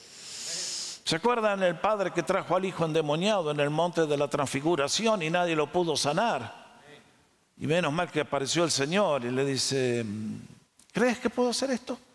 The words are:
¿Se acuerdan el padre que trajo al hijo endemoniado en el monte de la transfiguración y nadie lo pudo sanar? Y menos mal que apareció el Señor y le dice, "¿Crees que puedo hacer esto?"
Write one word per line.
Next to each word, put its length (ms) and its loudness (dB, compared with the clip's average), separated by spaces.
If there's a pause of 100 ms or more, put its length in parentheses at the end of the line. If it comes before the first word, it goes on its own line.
(1040)
¿Se 120 0
acuerdan 460 2
el 160 2
padre 340 0
que 100 0
trajo 340 0
al 80 2
hijo 220 -2
endemoniado 640 0
en 100 -2
el 80 4
monte 380 2
de 100 2
la 100 2
transfiguración 960 0
y 60 -2
nadie 260 2
lo 160 0
pudo 280 0
sanar? 840 -2 (760)
Y 80 -6
menos 260 0
mal 180 -2
que 100 -2
apareció 440 0
el 60 2
Señor 520 2
y 80 -4
le 140 0
dice, 600 0 (880)
"¿Crees 260 0
que 100 -4
puedo 220 0
hacer 200 -2
esto?" 280 -4 (160)